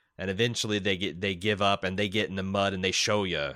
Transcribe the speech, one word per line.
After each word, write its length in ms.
and 120
eventually 500
they 180
get, 240
they 140
give 260
up 220
and 140
they 100
get 220
in 60
the 80
mud 300
and 100
they 80
show 320
you 320